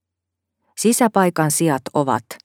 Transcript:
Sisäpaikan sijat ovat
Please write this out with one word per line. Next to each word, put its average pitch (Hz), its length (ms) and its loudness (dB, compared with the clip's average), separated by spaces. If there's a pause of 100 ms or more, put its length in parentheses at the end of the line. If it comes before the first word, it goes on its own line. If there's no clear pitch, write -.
(800)
Sisäpaikan 196 720 2
sijat 151 320 -2 (120)
ovat 131 300 0 (200)